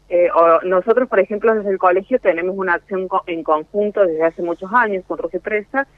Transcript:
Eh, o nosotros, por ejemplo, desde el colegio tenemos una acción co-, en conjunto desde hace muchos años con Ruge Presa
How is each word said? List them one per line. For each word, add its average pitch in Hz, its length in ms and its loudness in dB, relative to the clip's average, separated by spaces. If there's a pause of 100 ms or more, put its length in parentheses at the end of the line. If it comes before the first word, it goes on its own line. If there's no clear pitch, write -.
Eh, 175 220 2
o 165 300 4
nosotros, 185 480 0
por 214 100 2
ejemplo, 208 360 0
desde 208 160 -2
el 190 80 -2
colegio 190 400 2
tenemos 180 380 0
una 185 160 -2
acción 185 340 -4
co-, 185 180 -2
en 165 160 -6
conjunto 196 640 0
desde 160 200 0
hace 165 180 -2
muchos 175 300 -6
años 208 340 0
con 160 100 -8
Ruge - 220 -8
Presa 214 480 -4 (100)